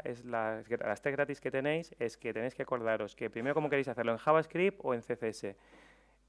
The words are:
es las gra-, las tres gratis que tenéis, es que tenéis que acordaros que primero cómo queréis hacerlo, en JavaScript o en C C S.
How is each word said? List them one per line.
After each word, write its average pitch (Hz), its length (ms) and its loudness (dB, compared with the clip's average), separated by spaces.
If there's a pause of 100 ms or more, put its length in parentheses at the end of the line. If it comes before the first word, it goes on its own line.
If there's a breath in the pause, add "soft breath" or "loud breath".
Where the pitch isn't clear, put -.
es 120 180 -8
las 110 460 -2
gra-, 113 180 0
las 104 140 0
tres 139 140 0
gratis 139 260 0
que 131 100 -2
tenéis, 147 480 0
es 117 180 -2
que 117 160 -4
tenéis 113 220 -2
que - 80 -2
acordaros 113 520 0
que 113 140 -4
primero 120 240 -2
cómo 151 160 2
queréis 139 200 2
hacerlo, 117 240 2
en 113 40 -4
JavaScript 160 680 2
o 135 100 2
en 117 80 -2
C 120 140 -4
C 113 140 -2
S. 101 260 -6 (720 loud breath)